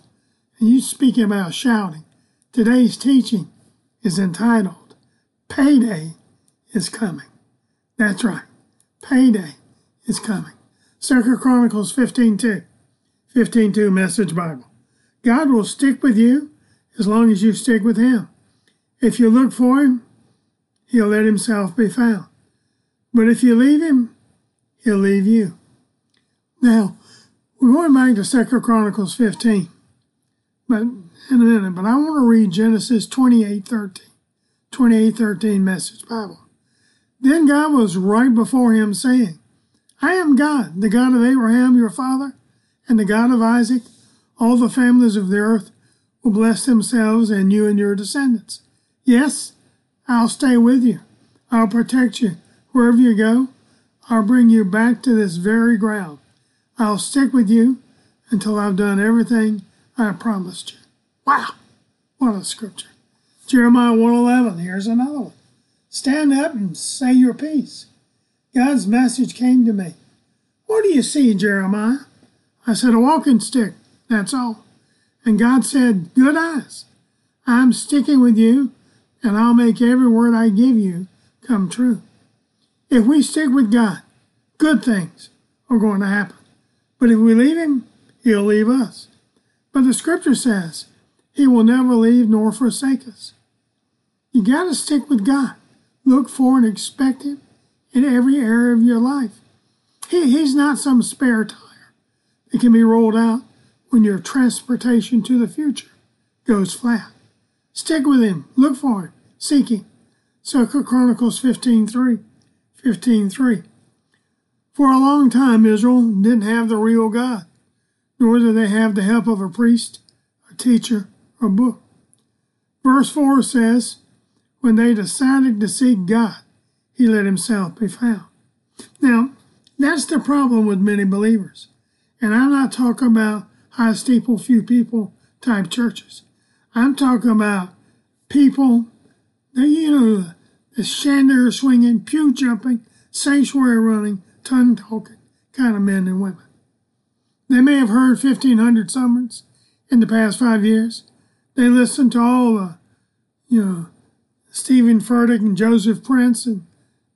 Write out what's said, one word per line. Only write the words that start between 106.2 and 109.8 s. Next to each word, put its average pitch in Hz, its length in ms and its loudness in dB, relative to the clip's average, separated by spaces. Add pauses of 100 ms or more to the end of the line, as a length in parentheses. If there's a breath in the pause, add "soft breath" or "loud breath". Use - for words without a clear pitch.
goes 196 280 -2
flat. 233 380 -6 (640)
Stick 311 320 -4
with 269 160 4
him. 185 240 -2 (100)
Look 269 220 2
for 226 240 -4
him. 160 120 -18 (240)
Seek 269 320 -2
him. 208 160 -4 (580)